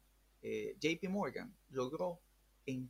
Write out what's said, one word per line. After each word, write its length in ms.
eh, 380
J 200
P 80
Morgan 440
logró 500
en 260